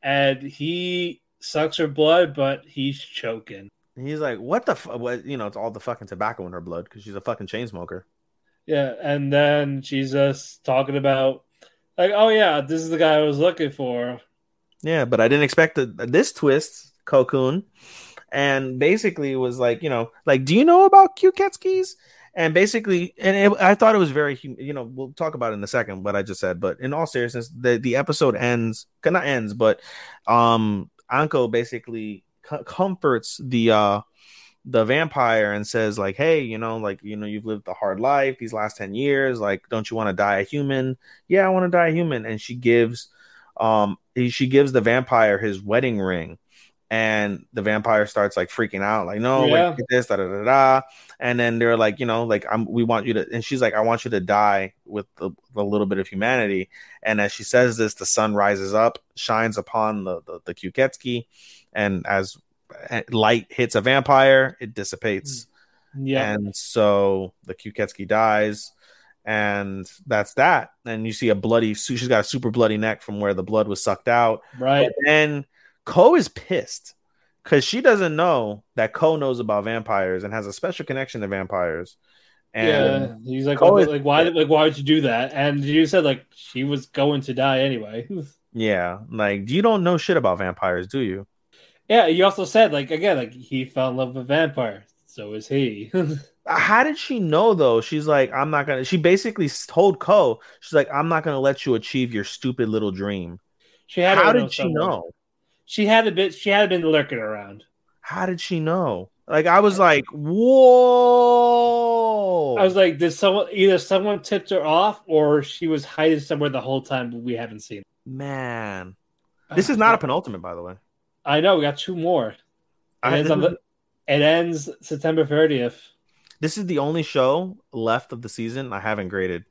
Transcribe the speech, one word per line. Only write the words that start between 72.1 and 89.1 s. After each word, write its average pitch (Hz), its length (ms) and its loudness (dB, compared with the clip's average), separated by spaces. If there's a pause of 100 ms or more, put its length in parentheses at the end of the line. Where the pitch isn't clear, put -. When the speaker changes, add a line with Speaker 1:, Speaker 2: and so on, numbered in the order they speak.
Speaker 2:
a 104 40 0
super 123 280 -4
bloody 110 260 2
neck 110 240 -4
from 104 180 -12
where 101 140 0
the 95 80 -4
blood 104 260 0
was 101 160 -6
sucked - 240 -4
out. 120 340 2 (180)
Speaker 1:
Right. 135 260 2
Speaker 2:
But 113 100 -4 (100)
then 151 400 2 (400)
Ko 240 300 6
is 285 140 2
pissed - 640 -8 (500)
'cause 143 220 2
she 240 160 -4
doesn't 202 340 4
know 135 480 0 (120)
that 110 180 -2
Ko 160 240 2
knows 135 240 -2
about 107 240 -2
vampires 101 580 -2
and 101 100 -10
has 107 140 -6
a 101 60 -12
special 175 320 -8
connection 135 360 -8
to 101 60 -6
vampires. 92 720 -6 (560)
And 113 160 0
Speaker 1:
Yeah, 135 460 0 (100)
he's 127 200 -4
like, 143 120 0
Speaker 2:
Ko 170 160 6
Speaker 1:
"What 202 80 6
Speaker 2:
is 175 60 4
Speaker 1:
the, 151 60 -2
like, 143 120 -4
why, 147 180 4
Speaker 2:
pissed. 170 120 0
Speaker 1:
like, 156 120 2
why 151 160 4
would 156 140 2
you 143 80 -8
do 156 160 4
that?" 127 320 -2
And 143 300 -2
you 151 220 2
said, 160 200 2
like, 135 280 -2
she - 300 -10
was 139 220 -4
going 143 360 0
to 135 120 -8
die 131 260 2
anyway. 117 500 -4
<laughs> 196 80 -8 (380)
Speaker 2:
Yeah, 98 440 -2 (100)